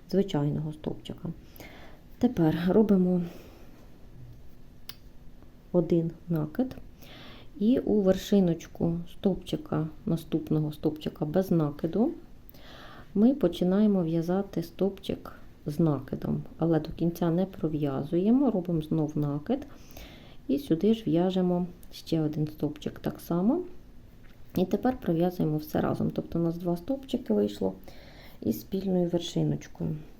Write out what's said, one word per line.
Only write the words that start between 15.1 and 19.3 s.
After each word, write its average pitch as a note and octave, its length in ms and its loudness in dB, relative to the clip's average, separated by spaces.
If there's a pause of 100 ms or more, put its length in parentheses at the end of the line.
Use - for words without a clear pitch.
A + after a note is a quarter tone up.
з D3 120 0
накидом, D3 640 0 (140)
але D#3+ 220 4
до D#3 100 -2
кінця E3+ 400 0
не F3+ 160 2
пров'язуємо, E3 1040 2
робимо E3+ 300 0
знов D3+ 360 0
накид. D3 500 -2 (800)